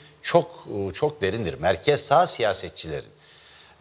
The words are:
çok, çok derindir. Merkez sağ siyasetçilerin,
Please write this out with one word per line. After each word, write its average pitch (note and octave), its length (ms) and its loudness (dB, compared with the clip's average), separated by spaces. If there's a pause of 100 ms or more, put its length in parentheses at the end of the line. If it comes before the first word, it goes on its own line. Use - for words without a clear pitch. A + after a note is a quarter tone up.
(240)
çok, - 440 0 (280)
çok - 260 -2
derindir. G2+ 400 0
Merkez D3 460 2
sağ E3 200 4
siyasetçilerin, F2 840 -4 (720)